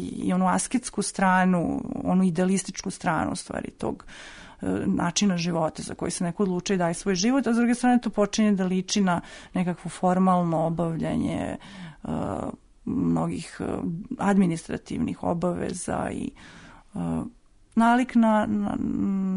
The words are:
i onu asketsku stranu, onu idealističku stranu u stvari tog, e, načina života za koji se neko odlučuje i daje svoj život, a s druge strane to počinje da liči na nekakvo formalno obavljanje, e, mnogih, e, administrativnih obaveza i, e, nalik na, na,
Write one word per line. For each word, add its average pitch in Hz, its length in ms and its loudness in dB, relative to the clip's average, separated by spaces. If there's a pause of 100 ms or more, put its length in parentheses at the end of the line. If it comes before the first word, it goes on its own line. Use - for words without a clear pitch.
(180)
i - 160 0
onu 185 140 4
asketsku 185 540 0
stranu, 185 800 2 (140)
onu 185 280 2
idealističku 185 680 0
stranu - 400 -2
u - 40 -4
stvari - 360 -8
tog, - 340 -6 (540)
e, - 60 -8 (200)
načina 185 520 2
života 165 460 -2
za - 100 -8
koji 165 180 -4
se - 120 -4
neko 170 200 0
odlučuje 185 320 0
i 185 40 2
daje 170 140 2
svoj 190 220 -2
život, 240 320 2
a 240 60 2
s 233 40 2
druge 240 180 4
strane 247 240 4
to 233 100 -4
počinje 208 420 2
da 190 140 2
liči 185 360 0
na 180 200 2 (320)
nekakvo 175 360 -2
formalno 180 760 2
obavljanje, 165 920 -2 (400)
e, - 100 -16 (800)
mnogih, 170 720 -2
e, 185 40 -6 (560)
administrativnih 185 1040 0
obaveza 175 880 -2
i, - 200 -6 (600)
e, - 80 -8 (760)
nalik 240 400 4
na, 220 300 6
na, 208 300 -2 (600)